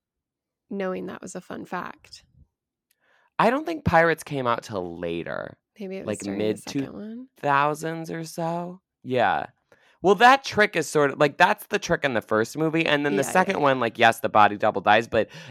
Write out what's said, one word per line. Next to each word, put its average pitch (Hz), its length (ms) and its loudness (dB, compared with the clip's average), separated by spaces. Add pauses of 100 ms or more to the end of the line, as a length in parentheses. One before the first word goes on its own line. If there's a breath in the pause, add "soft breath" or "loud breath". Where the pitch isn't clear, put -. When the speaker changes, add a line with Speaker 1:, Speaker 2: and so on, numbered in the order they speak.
(680)
Speaker 1:
knowing 185 380 -6
that - 140 -14
was - 140 -16
a 185 60 -12
fun - 240 -14
fact. - 580 -14 (1160)
Speaker 2:
I 190 100 6
don't 294 160 -2
think 320 200 -6
Pirates 165 380 4
came 135 240 -4
out 117 160 0
till 90 360 -8
later. 85 580 -6 (220)
Speaker 1:
Maybe 190 180 -12
it - 80 -12
was 107 120 -4
Speaker 2:
Like, - 40 -14
Speaker 1:
during 196 260 -4
Speaker 2:
mid 107 80 0
Speaker 1:
the - 20 -16
second - 360 -8
one? 226 340 -14 (100)
Speaker 2:
two - 40 -20
thousands 151 680 -2
or 165 120 -8
so. 175 580 -8 (220)
Yeah. 107 440 0 (540 soft breath)
Well, 190 140 4
that 254 280 6
trick 208 320 0
is 160 140 -2
sort 143 220 2
of, - 80 -8
like, 147 180 2
that's 190 300 2
the 202 120 -2
trick 160 240 -2
in 139 100 0
the 107 80 0
first 113 360 0
movie, 160 280 0
and 147 200 0
then 143 100 0
the 139 80 0
Speaker 1:
Yeah, 139 100 -6
yeah, 185 180 2
Speaker 2:
second 185 80 -2
Speaker 1:
yeah. - 20 -2
Speaker 2:
one, 135 180 4
like, 117 200 -2
yes, 113 200 6
the 104 100 -2
body 104 280 4
double 104 240 0
dies, 107 260 4
but 110 220 0 (220 loud breath)